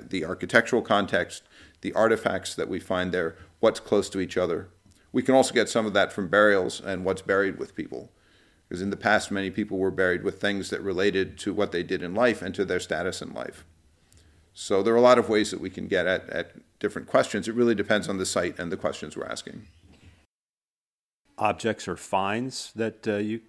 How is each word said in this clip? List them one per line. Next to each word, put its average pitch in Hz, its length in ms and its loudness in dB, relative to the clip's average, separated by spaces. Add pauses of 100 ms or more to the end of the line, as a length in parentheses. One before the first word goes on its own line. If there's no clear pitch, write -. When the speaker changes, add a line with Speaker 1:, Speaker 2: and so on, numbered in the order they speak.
Speaker 1:
the 87 240 -6
architectural 110 580 0
context, 98 600 0 (380)
the 104 140 -4
artifacts 107 600 2
that - 140 -4
we 90 100 -4
find 92 320 -2
there, 87 240 -2 (240)
what's 110 220 4
close 101 300 2
to 95 100 -4
each 90 160 -4
other. 90 320 -2 (420)
We 127 140 0
can 131 100 4
also 131 180 6
get 113 160 2
some 113 160 0
of 104 100 -2
that 98 180 4
from 95 160 -4
burials 98 520 4
and 92 240 -6
what's 92 180 -2
buried 98 360 0
with - 160 -10
people. - 380 -12 (600)
'Cause 87 80 -8
in 98 80 -2
the 98 80 -4
past, 107 340 2
many 98 200 -2
people 104 260 -4
were 95 140 0
buried 90 320 2
with 92 180 -6
things 98 300 -2
that - 100 -4
related 92 600 0
to 101 120 -4
what 98 200 -2
they 87 100 -2
did 87 200 -4
in 87 120 -8
life 120 260 2
and 90 140 -8
to 101 100 -2
their 90 160 -2
status 85 400 -6
in - 140 -12
life. - 320 -12 (880)
So 101 280 -2
there 113 120 2
are - 20 4
a 120 60 8
lot 123 160 10
of 107 100 2
ways 107 220 2
that 95 100 -8
we 95 80 -8
can 92 200 -10
get 90 180 0
at, 92 240 0
at - 220 -6 (260)
different - 280 -6
questions. 123 400 0
It 110 80 -6
really 117 200 4
depends 101 340 0
on 98 80 -4
the 95 80 -2
site 87 340 -2
and 87 140 -6
the 98 60 -6
questions 76 360 -6
we're - 120 -8
asking. - 400 -12 (1700)
Speaker 2:
Objects 107 500 -2
or 87 100 -6
finds 107 800 -4
that, 110 320 -6
uh, 104 100 0
you, 107 320 -4